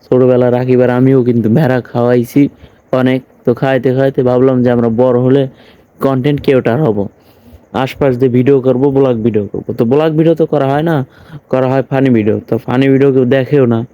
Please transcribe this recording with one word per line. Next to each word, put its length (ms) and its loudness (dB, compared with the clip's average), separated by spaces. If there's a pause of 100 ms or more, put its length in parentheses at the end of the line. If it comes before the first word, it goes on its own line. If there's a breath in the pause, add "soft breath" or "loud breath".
ছোটবেলা 500 2
রাকিব 300 0
আর 80 2
আমিও 340 2
কিন্তু 260 0
ভেড়া 320 0
খাওয়াইছি 600 -2 (500 soft breath)
অনেক। 280 0 (220)
তো 120 -2
খাইতে 400 -2
খাইতে 300 -2
ভাবলাম 380 2
যে 100 2
আমরা 180 0
বড় 300 0
হলে 220 2 (580 soft breath)
কনটেন্ট 420 -2
ক্রিয়েটর 400 0
হব, 160 0 (760 soft breath)
আশপাশ 440 -2
দিয়ে 140 2
ভিডিও 300 2
করব, 280 0
ব্লগ 280 0
ভিডিও 280 -2
করব। 280 -10
তো 120 -2
ব্লগ 260 0
ভিডিও 240 2
তো 100 0
করা 220 -2
হয় 160 -2
না, 120 -2 (540 loud breath)
করা 200 0
হয় 140 0
ফানি 260 0
ভিডিও। 300 0
তো 180 -6
ফানি 320 -2
ভিডিও 220 4
কেউ 140 2
দেখেও 400 0
না 160 0 (120)